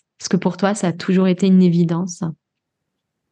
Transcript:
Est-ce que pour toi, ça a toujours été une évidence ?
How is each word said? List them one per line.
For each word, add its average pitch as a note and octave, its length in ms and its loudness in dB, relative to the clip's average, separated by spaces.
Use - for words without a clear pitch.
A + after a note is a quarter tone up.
Est-ce - 80 -10
que F#3 100 0
pour F3+ 180 -4
toi, G3+ 180 -2
ça F#3+ 140 -2
a E3 40 0
toujours F#3 360 0
été F#3 180 0
une F#3 160 6
évidence ? F3 640 0